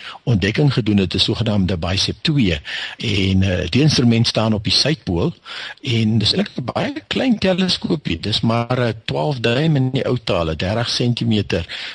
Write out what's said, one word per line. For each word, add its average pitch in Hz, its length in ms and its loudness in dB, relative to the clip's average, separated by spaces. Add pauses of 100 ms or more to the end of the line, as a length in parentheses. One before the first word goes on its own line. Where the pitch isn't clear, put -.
(240)
ontdekking 120 500 2
gedoen 107 240 2
het, 95 160 2
is 95 100 0
sogenaamde 104 540 0
bicep 90 440 -2
twee. 107 380 2 (380)
En, 95 460 2
eh, 90 260 0
die 123 120 4
instrument 120 460 4
staan 110 260 0
op 113 100 -2
die 98 100 -2
suidpool, 131 600 0 (480)
en 113 360 0
dis 107 160 2
eintlik - 240 -4
'n 127 160 -6
baie 214 200 -2 (140)
klein 233 300 0
teleskoopie. 180 800 -2
Dis - 220 -4
maar, 117 360 0
eh, 120 160 0 (120)
twaalf 143 340 -2
duim 131 360 2
in 131 160 2
die 131 140 -2
ou 123 180 0
tale, 85 320 0
dertig 107 340 -2
sentimeter, 113 760 0 (300)